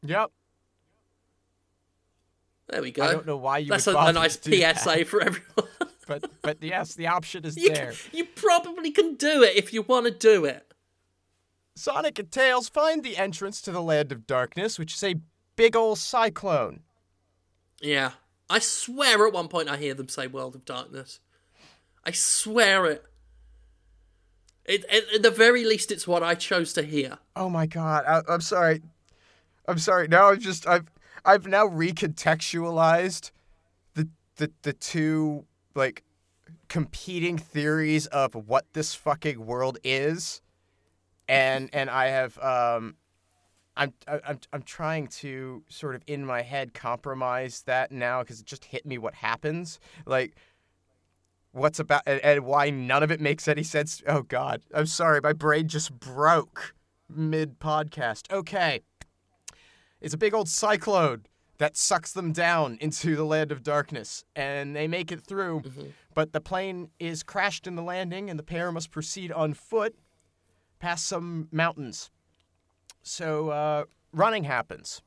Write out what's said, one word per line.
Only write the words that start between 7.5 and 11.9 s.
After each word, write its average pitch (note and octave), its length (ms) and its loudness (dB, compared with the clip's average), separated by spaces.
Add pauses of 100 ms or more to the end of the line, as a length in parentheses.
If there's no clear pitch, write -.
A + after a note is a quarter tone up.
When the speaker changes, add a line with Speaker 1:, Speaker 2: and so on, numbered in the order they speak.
Speaker 2:
You E4+ 160 4
Speaker 1:
there. C#3 200 -2
Speaker 2:
can, - 260 -12
you E4+ 160 -2
probably E4+ 560 0
can E4 240 4
do C#4+ 300 6
it F#3+ 120 8
if G3 160 2
you A3 120 -2
wanna A#3+ 260 2
do A3 340 6
it. - 300 -4 (1000)
Speaker 1:
Sonic D4 420 -4